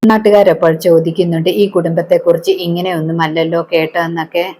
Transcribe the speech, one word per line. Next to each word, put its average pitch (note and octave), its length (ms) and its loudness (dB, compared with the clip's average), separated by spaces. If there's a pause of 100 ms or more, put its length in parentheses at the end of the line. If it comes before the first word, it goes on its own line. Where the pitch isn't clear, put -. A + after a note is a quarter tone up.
നാട്ടുകാരപ്പോൾ G3+ 720 4
ചോദിക്കുന്നുണ്ട്, E3 720 0
"ഈ G3+ 180 0
കുടുംബത്തെക്കുറിച്ച് E3+ 840 0
ഇങ്ങനെയൊന്നുമല്ലല്ലോ E3 1120 -2
കേട്ടതെന്നൊക്കെ." E3 800 -4 (140)